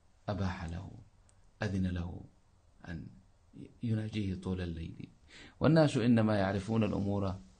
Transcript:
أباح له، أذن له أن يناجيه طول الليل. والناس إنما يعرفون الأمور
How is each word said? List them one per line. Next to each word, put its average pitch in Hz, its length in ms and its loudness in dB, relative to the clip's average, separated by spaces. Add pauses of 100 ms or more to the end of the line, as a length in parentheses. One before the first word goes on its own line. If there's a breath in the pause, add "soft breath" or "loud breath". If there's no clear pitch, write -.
(280)
أباح 92 360 -4
له، 87 340 -8 (640)
أذن 95 240 0
له 85 380 -4 (640)
أن 82 180 -10 (760)
يناجيه 107 520 -2
طول 90 260 -4
الليل. 82 520 -8 (480 loud breath)
والناس 156 360 6
إنما 110 420 6
يعرفون 101 460 2
الأمور 98 560 0 (200)